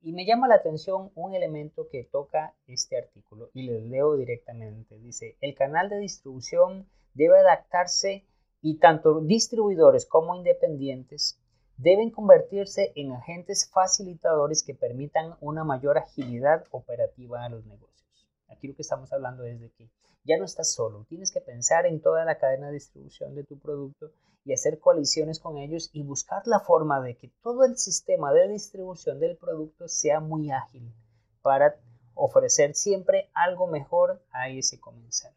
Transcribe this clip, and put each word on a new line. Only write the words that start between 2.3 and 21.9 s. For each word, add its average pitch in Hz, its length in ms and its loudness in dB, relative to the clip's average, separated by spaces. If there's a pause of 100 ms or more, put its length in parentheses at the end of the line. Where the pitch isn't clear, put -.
este 127 300 -8
artículo 113 560 -16
y 131 100 -12
les 117 220 -8
leo 139 320 0
directamente. 113 840 -12
Dice, 117 400 -18
"El 139 160 -8
canal 160 320 -2
de 202 120 -6
distribución 180 880 -2 (240)
debe 170 260 8
adaptarse 190 880 2 (360)
y 156 180 -4
tanto 156 420 6
distribuidores 180 840 4
como 165 300 2
independientes 147 1040 -4 (380)
deben 196 340 4
convertirse 196 840 4
en 139 180 -8
agentes 170 580 -8
facilitadores 170 880 0
que 135 140 -14
permitan 147 640 -6
una 151 240 -8
mayor 143 340 -2
agilidad 131 760 -2
operativa 120 720 -8
a 120 40 -10
los 113 160 -14
negocios". - 640 -20 (220)
Aquí - 180 -18
lo 135 80 -16
que - 60 -18
estamos 135 320 -8
hablando 127 320 -8
es 117 160 -14
de 117 100 -20
que 113 180 -20 (360)
ya 165 120 2
no 190 80 -4
estás - 280 -6
solo, 110 340 -6
tienes 185 240 -10
que - 80 -6
pensar 135 460 -2
en 160 160 0